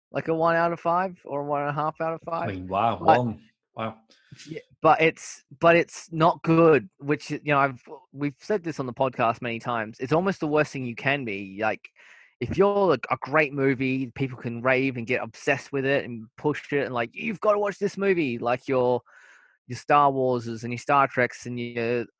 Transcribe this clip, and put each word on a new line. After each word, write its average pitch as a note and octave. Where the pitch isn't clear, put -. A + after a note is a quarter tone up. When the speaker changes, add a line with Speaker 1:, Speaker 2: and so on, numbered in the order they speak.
Speaker 1:
like C#3+
a D#3+
one E3
out E3+
of E3
five F3+
or C#3+
a -
one C#3+
and C#3+
a C#3+
half D#3
out E3
of D#3+
five. E3+
Speaker 2:
I -
mean, F#2
wow, G2+
Speaker 1:
But D#3
Speaker 2:
one. A#2+
Wow. A2+
Speaker 1:
yeah, D#3
but D#3
it's, -
but E3+
it's -
not D#3+
good, D#3+
which, C#3+
you D3
know, C#3+
I've, C3+
we've C#3+
said G3+
this D#3
on C3
the B2
podcast A#2+
many A#2
times. A2+
It's B2+
almost F3+
the E3
worst D3+
thing C3
you A#2
can C#3
be. G2
Like, G#2+
if -
you're G3
a, B2+
a C3
great C#3
movie, C3+
people C3
can A#2
rave C3
and A#2
get B2
obsessed C3+
with C3+
it C3+
and A2+
push -
it C#3
and, A#2+
like, A#2
"You've A3+
gotta G#3
watch G3+
this G3
movie," E3+
like A#2+
your, B2+
your B2
Star D3
Warses B2
and A#2+
your A#2+
Star C#3
Treks -
and B2
your, A#2+